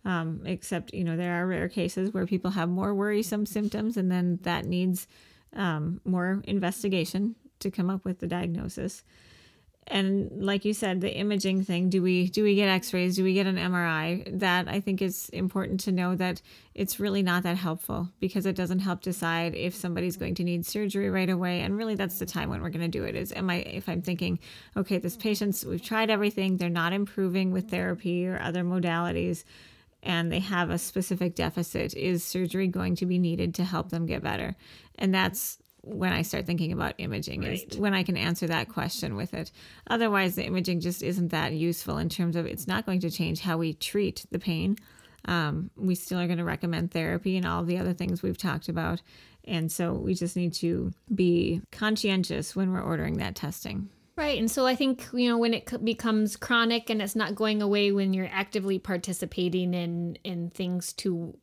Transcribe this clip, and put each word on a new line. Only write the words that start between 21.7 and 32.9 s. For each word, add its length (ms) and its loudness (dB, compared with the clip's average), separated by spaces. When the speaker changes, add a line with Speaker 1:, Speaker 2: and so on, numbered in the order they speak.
Speaker 1:
really, 160 -2
that's 240 -2
the 80 -4
time 240 -4
when 120 -4
we're 80 -4
gonna 180 -2
do 160 -2
it 100 -6
is, 160 -4
am 180 -2
I, 100 0
if 300 -6
I'm 140 -2
thinking, 380 -2
"Okay, 220 0
this 180 -4
patient's, 480 0
we've 160 -4
tried 300 0
everything, 460 2
they're 120 0
not 240 2
improving 600 0
with 180 -2
therapy 560 0
or 160 -2
other 220 0
modalities, 800 0
and 300 0
they 80 2
have 280 0
a 100 0
specific 580 -2
deficit, 580 -2
is 300 0
surgery 420 0
going 300 0